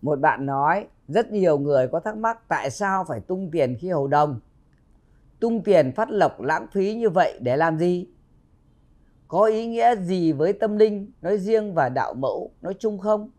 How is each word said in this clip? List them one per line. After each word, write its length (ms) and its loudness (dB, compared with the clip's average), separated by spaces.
Một 180 -2
bạn 260 0
nói, 420 0
rất 240 -2
nhiều 280 2
người 280 2
có 120 -2
thắc 180 -8
mắc 300 -4
tại 220 -4
sao 380 -2
phải 120 -6
tung 320 -8
tiền 280 0
khi 100 -8
hầu 180 0
đồng. 320 2
Tung 240 -2
tiền 280 4
phát 180 -2
lộc 320 0
lãng 300 -2
phí 240 -2
như 140 0
vậy 320 0
để 160 0
làm 200 0
gì? 300 0
Có 160 4
ý 220 0
nghĩa 280 2
gì 360 0
với 220 0
tâm 240 -2
linh 340 2
nói 160 -2
riêng 360 0
và 160 2
đạo 240 -4
mẫu 380 -4
nói 180 -6
chung 200 -2
không? 400 -2